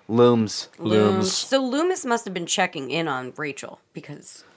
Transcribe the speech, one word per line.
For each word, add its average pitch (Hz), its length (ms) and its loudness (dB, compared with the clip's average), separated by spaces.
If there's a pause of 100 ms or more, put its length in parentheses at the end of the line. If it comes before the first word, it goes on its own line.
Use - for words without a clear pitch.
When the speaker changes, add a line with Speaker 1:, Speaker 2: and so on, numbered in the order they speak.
Speaker 1:
Looms. 117 600 4 (100)
Speaker 2:
Looms. 107 360 4
Speaker 3:
Looms. 190 180 0
Speaker 2:
So 269 320 0
Loomis 320 400 -2
must 233 220 -2
have 196 80 -8
been 170 120 -6
checking 156 440 -2
in 165 180 -2
on 127 280 -6
Rachel - 420 -10 (160)
because, - 500 -18 (120)